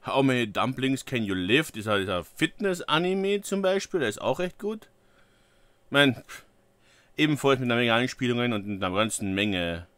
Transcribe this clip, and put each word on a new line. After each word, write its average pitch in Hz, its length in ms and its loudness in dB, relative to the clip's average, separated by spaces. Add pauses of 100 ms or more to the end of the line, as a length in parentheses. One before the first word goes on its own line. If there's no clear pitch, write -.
How 135 180 2
Many 127 220 2
Dumplings 127 580 -2
Can 120 200 -2
You 98 100 -2
Lift? 98 400 2
Dieser, 107 240 -2
dieser 92 260 -2
Fitness-Anime 185 1160 -2
zum 196 200 -4
Beispiel, 190 400 0
der 117 80 2
ist - 120 -8
auch 120 160 0
recht 180 220 -6
gut. 220 300 -8 (960)
Ich - 60 -14
mein, 139 220 6
pff, - 320 -14 (720)
ebenfalls 143 420 4
mit 131 60 -2
einer 120 120 2
Menge 120 180 4
Anspielungen 120 580 0
und 101 140 -4
mit 98 160 -4
einer 92 120 0
ganzen 104 380 0
Menge 90 540 -2 (100)